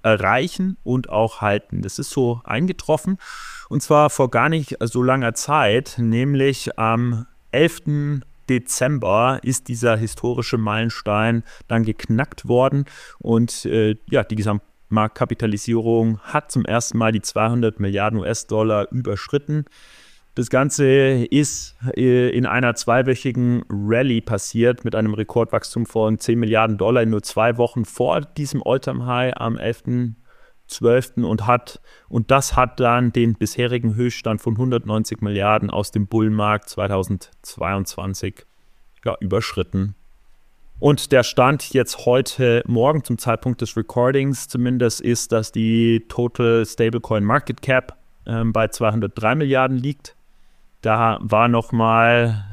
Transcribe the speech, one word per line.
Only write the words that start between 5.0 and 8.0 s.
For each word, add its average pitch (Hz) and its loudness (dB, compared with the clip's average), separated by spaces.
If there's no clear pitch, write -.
langer 127 2
Zeit, 127 0
nämlich 131 0
am 117 0
elften 147 0